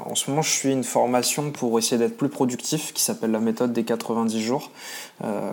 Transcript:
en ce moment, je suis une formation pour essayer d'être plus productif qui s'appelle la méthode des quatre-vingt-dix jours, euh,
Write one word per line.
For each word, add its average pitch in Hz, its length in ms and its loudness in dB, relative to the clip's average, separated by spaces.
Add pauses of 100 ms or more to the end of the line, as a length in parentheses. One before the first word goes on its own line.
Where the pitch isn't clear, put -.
en - 80 -6
ce - 160 -2
moment, 151 140 2
je - 80 0
suis 135 200 2
une 131 120 2
formation 123 680 2
pour 117 300 0
essayer 120 180 2
d'être 113 180 2
plus 143 140 0
productif 131 640 -2
qui - 80 -2
s'appelle 113 300 0
la 110 80 2
méthode 113 340 2
des 113 100 2
quatre-vingt-dix 113 600 0
jours, 127 260 -2 (540)
euh, 104 300 -4